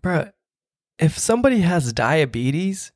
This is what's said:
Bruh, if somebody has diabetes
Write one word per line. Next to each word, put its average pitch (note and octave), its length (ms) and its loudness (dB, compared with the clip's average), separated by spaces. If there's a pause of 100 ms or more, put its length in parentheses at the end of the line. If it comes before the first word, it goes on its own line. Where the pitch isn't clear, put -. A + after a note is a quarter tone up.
Bruh, F3+ 320 -2 (640)
if D#3 180 2
somebody A#3+ 440 2
has E3+ 320 0
diabetes C#3 1040 -2